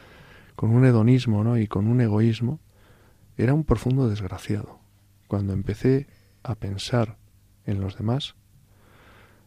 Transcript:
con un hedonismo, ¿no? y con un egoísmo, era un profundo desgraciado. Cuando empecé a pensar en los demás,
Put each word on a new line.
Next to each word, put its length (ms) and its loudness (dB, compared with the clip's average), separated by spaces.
con 160 -2
un 140 6
hedonismo, 580 4
¿no? 140 0
y 100 0
con 200 -2
un 140 2
egoísmo, 580 0
era 140 2
un 100 0
profundo 460 0
desgraciado. 720 -6
Cuando 240 -2
empecé 540 -2
a 120 -6
pensar 600 -4
en 140 -4
los 180 -6
demás, 380 -4